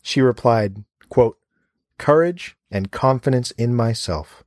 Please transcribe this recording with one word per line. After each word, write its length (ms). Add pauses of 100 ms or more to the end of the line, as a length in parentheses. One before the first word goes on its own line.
she 200
replied, 640 (240)
quote, 280 (600)
"Courage 580 (160)
and 200
confidence 600
in 240
myself" 720